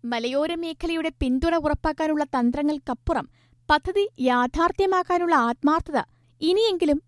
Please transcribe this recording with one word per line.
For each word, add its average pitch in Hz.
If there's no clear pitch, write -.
മലയോര 247
മേഖലയുടെ 330
പിന്തുണ 269
ഉറപ്പാക്കാനുള്ള 302
തന്ത്രങ്ങൾക്കപ്പുറം 277
പദ്ധതി 370
യാഥാർത്ഥ്യമാക്കാനുള്ള 349
ആത്മാർത്ഥത 277
ഇനിയെങ്കിലും 349